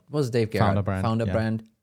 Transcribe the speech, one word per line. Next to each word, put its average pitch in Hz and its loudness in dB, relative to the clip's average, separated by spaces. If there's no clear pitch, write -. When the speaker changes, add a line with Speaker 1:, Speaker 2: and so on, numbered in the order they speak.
Speaker 1:
What 143 -4
was 131 0
Dave 113 0
Gerhardt? 104 2
Speaker 2:
Founder 101 2
Brand, 95 -2
Speaker 1:
Founder 113 0
Speaker 2:
yeah. 98 -2
Speaker 1:
Brand. 110 0